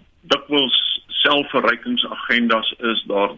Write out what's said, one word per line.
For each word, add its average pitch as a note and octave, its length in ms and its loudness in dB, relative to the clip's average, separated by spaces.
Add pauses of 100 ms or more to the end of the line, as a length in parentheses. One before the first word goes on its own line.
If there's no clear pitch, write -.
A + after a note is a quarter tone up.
(200)
dikwels - 880 0
selfverrykingsagendas A#2+ 1700 0
is, A2+ 280 -2
daar G2+ 320 0